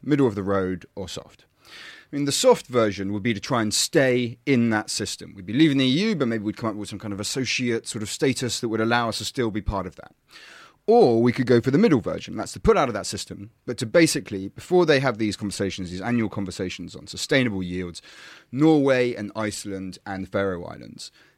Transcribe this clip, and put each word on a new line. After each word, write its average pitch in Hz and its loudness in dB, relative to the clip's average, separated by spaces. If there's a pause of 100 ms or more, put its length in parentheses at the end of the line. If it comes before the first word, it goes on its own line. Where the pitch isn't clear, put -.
middle 139 4
of 101 -2
the 101 -4
road, 92 0
or 95 -10
soft? - -16 (220)
I - -20
mean, 143 -2
the 139 -2
soft - 4
version 101 0
would 104 -4
be 117 0
to 101 -8
try 120 -2
and 107 -2
stay 123 2
in 120 4
that 107 -2
system. - -8
We'd 95 -16
be 101 -8
leaving 143 4
the 135 2
E 160 2
U, 214 0
but 139 0
maybe 113 -4
we'd 104 -4
come 113 -4
up 101 -8
with 104 -10
some 101 -12
kind 107 -8
of 98 -8
associate 117 -4
sort 107 -6
of 101 -10
status 131 -2
that 120 -4
would 110 -2
allow 117 2
us 104 -4
to 107 -8
still 117 -2
be 101 -6
part 95 -4
of 82 -18
that. - -20 (760)
Or 170 8
we 120 4
could 120 -2
go 120 8
for 127 0
the 143 4
middle 185 6
version, 85 -8
that's 107 -8
to - -14
pull 214 4
out 151 4
of 117 -4
that 98 -6
system, 98 -10 (140)
but 123 -6
to 127 -4
basically, 110 2
before 180 2
they 143 6
have 127 -2
these 107 0
conversations, 95 -4
these 90 -10
annual 117 0
conversations 90 -8
on - -18
sustainable 123 -2
yields, 90 -6 (520)
Norway 135 4
and 104 -8
Iceland 98 -8
and 95 -8
the 90 -18
Faroe 98 -2
Islands - -16 (260)